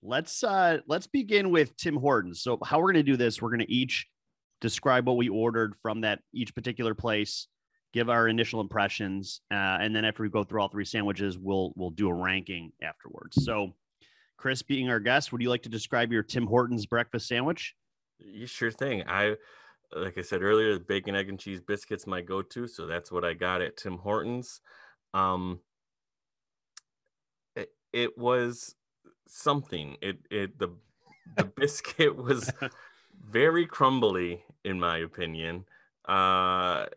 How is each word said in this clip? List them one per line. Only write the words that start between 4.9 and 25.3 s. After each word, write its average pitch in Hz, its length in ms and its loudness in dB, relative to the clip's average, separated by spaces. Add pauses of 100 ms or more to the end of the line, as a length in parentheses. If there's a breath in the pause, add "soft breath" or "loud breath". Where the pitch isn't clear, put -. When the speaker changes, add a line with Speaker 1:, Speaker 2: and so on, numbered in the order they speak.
Speaker 1:
what 123 80 4
we 120 120 2
ordered 110 540 0
from 110 200 -4
that 104 180 0 (120)
each 120 220 -6
particular 117 400 -2
place, 107 540 -2 (460)
give 117 160 0
our 117 180 6
initial 113 320 0
impressions, 98 800 -2 (100)
uh, 104 40 -2 (260)
and 107 160 0
then 110 80 0
after 110 180 -2
we 107 60 -2
go 101 160 0
through 107 160 -2
all 98 80 0
three 101 160 -6
sandwiches, 101 540 -4
we'll, 95 380 -2
we'll 90 140 -6
do 95 200 0
a - 40 0
ranking 92 580 -4 (100)
afterwards. - 600 -4
So, 107 300 -2 (600 soft breath)
Chris, 131 260 -2
being 135 260 -2
our 117 120 2
guest, 127 320 2
would 120 100 -2
you 120 80 2
like 123 120 0
to - 60 -12
describe 117 440 -2
your 110 100 2
Tim 117 240 -2
Hortons 117 400 2
breakfast 117 400 -2
sandwich? 131 480 -2 (460)
Speaker 2:
You 104 260 -16
sure 117 240 -2
thing. 104 380 -4
I, 104 280 2 (560 loud breath)
like 90 260 -6
I 90 40 -6
said 90 200 -2
earlier, 107 320 4
the 90 100 -4
bacon, 98 320 -2
egg, 98 120 -2
and 98 120 -10
cheese 95 200 -10
biscuits - 460 -6
my 92 140 -4
go-to, 95 480 -6
so 82 180 -12
that's 82 240 -6
what 87 140 -2
I 85 100 0
got 90 280 0
at 78 140 -6
Tim 92 200 -8
Hortons. 107 640 -6 (540 loud breath)
Um, 92 460 0 (2000)